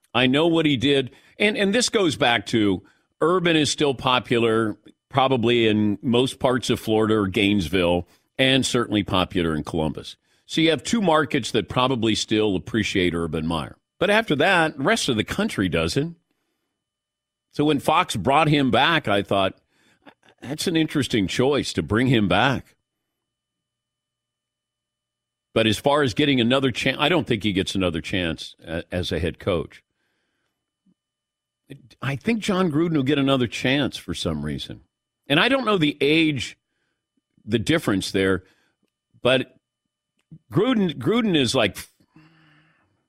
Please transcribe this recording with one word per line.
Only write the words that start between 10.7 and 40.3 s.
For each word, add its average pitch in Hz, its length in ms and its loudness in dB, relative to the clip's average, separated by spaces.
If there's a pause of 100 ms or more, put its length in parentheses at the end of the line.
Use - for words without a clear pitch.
two - 180 -2
markets 156 520 0
that 107 180 -2
probably 127 440 0
still 107 400 0
appreciate 90 600 0
Urban 82 320 -4
Meyer. 78 300 -4 (220)
But 185 120 0
after 208 260 0
that, 160 400 0
the 131 60 -8
rest 214 260 0
of 127 80 -2
the 107 80 0
country 113 460 -2
doesn't. 85 460 -2 (1400)
So 147 120 -2
when 151 140 2
Fox 165 380 0
brought 139 320 2
him 143 220 2
back, 147 380 2
I 101 140 0
thought, 98 360 -2 (840)
"That's 139 240 -8
an 175 100 -2
interesting 131 520 0
choice 131 440 0
to 92 100 -2
bring 110 260 0
him 110 200 2
back." 117 460 0 (2750)
But 113 120 2
as 107 120 2
far 147 240 2
as 127 120 0
getting 143 260 2
another 131 300 2
chance, 131 280 -4
I 147 120 0
don't 165 160 0
think 110 160 -2
he 107 100 0
gets 92 220 -2
another 90 260 0
chance 87 640 -6
a-, 82 260 -8
as 90 220 -4
a 87 60 -2
head 80 200 -4
coach. - 440 -6 (2250)
I 135 160 -6
think 220 240 -2
John 185 320 0
Gruden 165 240 0
will 139 60 2
get 143 160 0
another 135 280 2
chance 131 520 -2
for - 160 -10
some 78 300 -4
reason. 73 360 -10 (480)
And 139 100 2
I 214 100 4
don't 262 180 -2
know 214 100 2
the 151 240 0
age, 151 560 0 (880)
the 110 140 0
difference 107 540 0
there, 95 320 0 (760)
but 127 380 -2 (920)